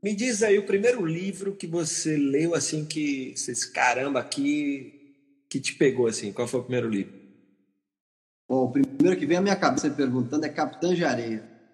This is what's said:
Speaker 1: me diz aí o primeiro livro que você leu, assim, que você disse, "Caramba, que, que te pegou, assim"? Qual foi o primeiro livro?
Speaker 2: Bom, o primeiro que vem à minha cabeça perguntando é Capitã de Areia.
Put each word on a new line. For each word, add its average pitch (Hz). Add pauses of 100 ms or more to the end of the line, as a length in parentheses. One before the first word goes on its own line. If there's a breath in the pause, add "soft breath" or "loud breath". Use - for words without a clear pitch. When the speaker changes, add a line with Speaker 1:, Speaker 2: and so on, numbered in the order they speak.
Speaker 1:
me 202
diz 220
aí 208
o 208
primeiro 214
livro 190
que 180
você 160
leu, 147
assim, 151
que 147
você -
disse, -
"Caramba, 127
que, 143 (560)
que 170
te -
pegou, 123
assim"? 107
Qual 120
foi 127
o -
primeiro 120
livro? 98 (1400)
Speaker 2:
Bom, 127
o 120
primeiro 151
que 151
vem 165
à 185
minha 196
cabeça 156
perguntando 131
é 139
Capitã 165
de 170
Areia. 117 (320)